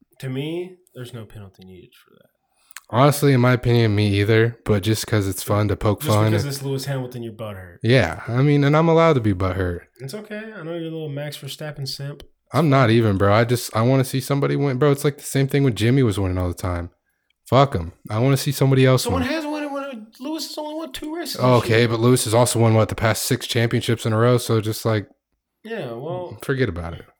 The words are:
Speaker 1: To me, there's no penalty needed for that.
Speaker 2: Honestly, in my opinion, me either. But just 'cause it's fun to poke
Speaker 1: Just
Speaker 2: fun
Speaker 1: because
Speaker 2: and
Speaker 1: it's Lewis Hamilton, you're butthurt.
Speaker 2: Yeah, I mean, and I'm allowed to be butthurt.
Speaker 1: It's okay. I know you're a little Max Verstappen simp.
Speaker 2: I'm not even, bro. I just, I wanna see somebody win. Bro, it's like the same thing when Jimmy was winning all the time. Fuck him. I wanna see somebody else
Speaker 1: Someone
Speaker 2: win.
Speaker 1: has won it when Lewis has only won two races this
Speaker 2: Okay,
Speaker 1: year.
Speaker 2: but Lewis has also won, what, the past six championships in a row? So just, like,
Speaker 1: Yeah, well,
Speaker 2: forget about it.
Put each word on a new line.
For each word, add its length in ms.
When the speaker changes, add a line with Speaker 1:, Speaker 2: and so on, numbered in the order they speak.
Speaker 1:
To 100
me, 460
there's 200
no 120
penalty 400
needed 300
for 180
that. 120
Speaker 2:
Honestly, 420
in 80
my 120
opinion, 420
me 120
either. 460
But 160
just 240
'cause 220
it's 160
fun 240
to 80
poke 260
Speaker 1:
Just 140
Speaker 2:
fun 160
Speaker 1:
because 120
Speaker 2:
and 100
Speaker 1:
it's 100
Lewis 220
Hamilton, 360
you're 120
butthurt. 500
Speaker 2:
Yeah, 440
I 140
mean, 220
and 120
I'm 140
allowed 240
to 80
be 120
butthurt. 480
Speaker 1:
It's 160
okay. 400
I 80
know 100
you're 140
a 40
little 180
Max 280
Verstappen 500
simp. 360
Speaker 2:
I'm 180
not 200
even, 280
bro. 140
I 120
just, 320
I 80
wanna 200
see 160
somebody 360
win. 240
Bro, 120
it's 120
like 140
the 60
same 240
thing 160
when 120
Jimmy 260
was 180
winning 200
all 80
the 80
time. 340
Fuck 280
him. 180
I 80
wanna 200
see 140
somebody 360
else 160
Speaker 1:
Someone 180
Speaker 2:
win. 100
Speaker 1:
has 140
won 180
it 80
when 360
Lewis 280
has 100
only 160
won 180
two 240
races 200
this 80
Speaker 2:
Okay, 380
Speaker 1:
year. 80
Speaker 2:
but 100
Lewis 240
has 100
also 240
won, 160
what, 160
the 60
past 280
six 220
championships 640
in 60
a 40
row? 220
So 220
just, 220
like, 240
Speaker 1:
Yeah, 300
well, 480
Speaker 2:
forget 280
about 240
it. 120